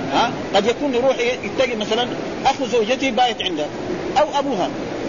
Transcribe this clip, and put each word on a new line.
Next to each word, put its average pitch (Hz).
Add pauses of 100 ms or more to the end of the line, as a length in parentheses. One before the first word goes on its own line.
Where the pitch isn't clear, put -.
(120)
ها؟ 208 (240)
قد 196
يكون 247
يروح 247 (280)
يتقي 247
مثلًا 220 (380)
أخو 269
زوجته 240
بايت 240
عنده 170 (560)
أو 294
أبوها، 247 (400)